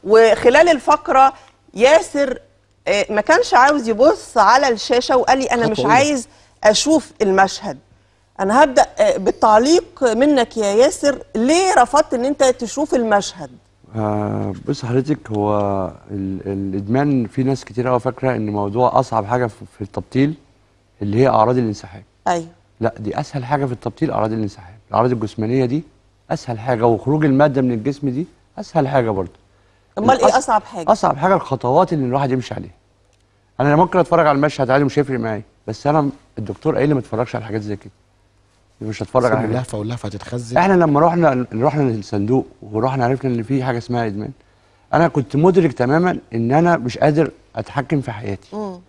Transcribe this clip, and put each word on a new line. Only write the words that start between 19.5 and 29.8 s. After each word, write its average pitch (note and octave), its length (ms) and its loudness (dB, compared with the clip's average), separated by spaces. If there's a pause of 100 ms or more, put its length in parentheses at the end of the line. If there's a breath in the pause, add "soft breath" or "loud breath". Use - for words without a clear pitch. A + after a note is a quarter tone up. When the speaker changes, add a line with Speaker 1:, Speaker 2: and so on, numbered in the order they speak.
Speaker 2:
في - 80 -18
التبطيل C3 500 -2 (680)
اللي G2+ 160 -4
هي C3 100 4
أعراض A2+ 300 2
الانسحاب. G#2+ 440 -6 (260)
Speaker 1:
أيوة. E3+ 180 -4 (340)
Speaker 2:
لا، A2+ 180 -2
دي G#2+ 220 -8
أسهل C#3+ 240 -8
حاجة C#3 220 -2
في B2 60 -4
التبطيل A#2+ 380 -6
أعراض G#2+ 220 -2
الانسحاب، G2+ 420 -8 (160)
الأعراض A#2 220 2
الجسمانية A2+ 520 -2
دي C#3 200 -4 (460)
أسهل A#2+ 280 -8
حاجة، A#2 280 0
وخروج C3 380 0
المادة C#3 380 2
من B2+ 100 0
الجسم C3+ 360 -4
دي C3+ 180 -6 (320)
أسهل D#3+ 300 -2
حاجة B2+ 220 0
برضه. F#2+ 200 -4 (680)